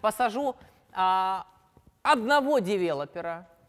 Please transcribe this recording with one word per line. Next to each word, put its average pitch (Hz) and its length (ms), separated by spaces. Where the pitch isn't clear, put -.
посажу, 247 540
а, 185 540
одного 277 560
девелопера, 170 920